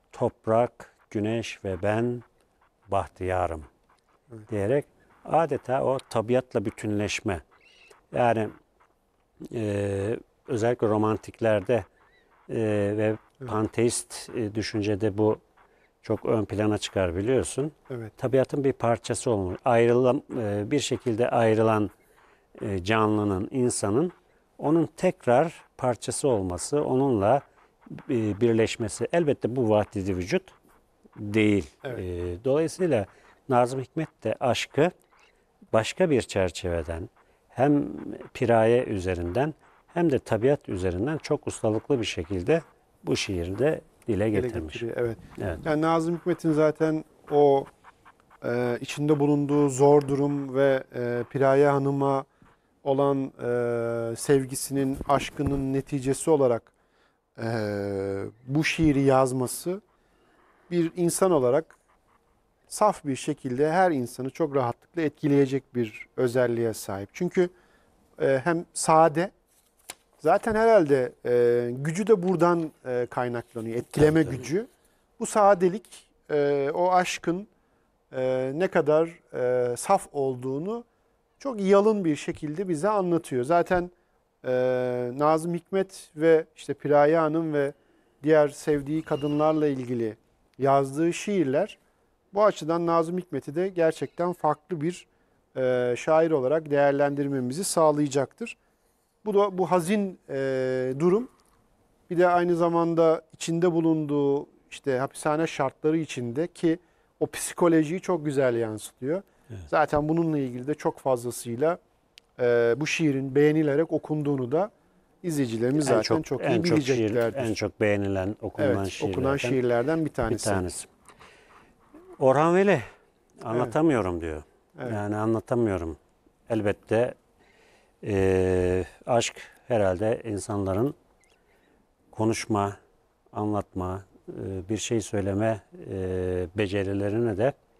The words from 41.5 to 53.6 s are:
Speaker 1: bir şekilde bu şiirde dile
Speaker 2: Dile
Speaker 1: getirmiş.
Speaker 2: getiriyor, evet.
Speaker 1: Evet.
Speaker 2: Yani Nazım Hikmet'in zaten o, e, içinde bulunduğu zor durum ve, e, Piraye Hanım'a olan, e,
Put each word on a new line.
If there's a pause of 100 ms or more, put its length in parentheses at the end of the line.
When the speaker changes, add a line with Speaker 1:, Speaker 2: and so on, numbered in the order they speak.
Speaker 1:
bir
şekilde (420)
bu
şiirde (280)
dile
Speaker 2:
Dile (100)
Speaker 1:
getirmiş.
Speaker 2:
getiriyor,
evet. (240)
Speaker 1:
Evet.
Speaker 2:
Yani
Nazım
Hikmet'in
zaten (260)
o, (800)
e,
içinde
bulunduğu
zor
durum
ve, (100)
e,
Piraye
Hanım'a (600)
olan, (100)
e,